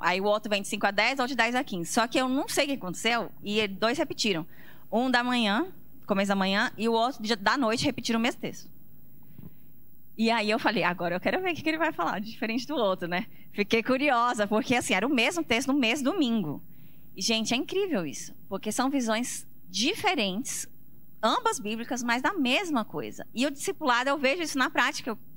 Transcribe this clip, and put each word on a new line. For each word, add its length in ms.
Aí 180
o 40
outro 260
vem 100
de 80
cinco 180
a 40
dez, 280
outro 100
de 60
dez 200
a 100
quinze. 260
Só 160
que 120
eu 100
não 180
sei 180
o 40
que 60
aconteceu 580
e 240
dois 300
repetiram. 500
Um 180
da 140
manhã, 420
começo 220
da 80
manhã, 400
e 100
o 60
outro 300
de, 120
da 220
noite 300
repetiram 340
o 20
mesmo 200
texto. 260
E 120
aí 200
eu 80
falei, 240
"Agora 340
eu 40
quero 200
ver 120
o 20
que 80
que 80
ele 80
vai 140
falar, 280
diferente 460
do 100
outro, 320
né?" 180
Fiquei 300
curiosa, 640
porque 280
assim, 180
era 140
o 40
mesmo 320
texto 300
no 60
mesmo 340
domingo. 500
E, 60
gente, 320
é 20
incrível 480
isso, 300
porque 220
são 200
visões 560
diferentes, 1000
ambas 360
bíblicas, 440
mas 180
da 140
mesma 500
coisa. 500
E 120
o 40
discipulado, 600
eu 80
vejo 240
isso 160
na 100
prática 500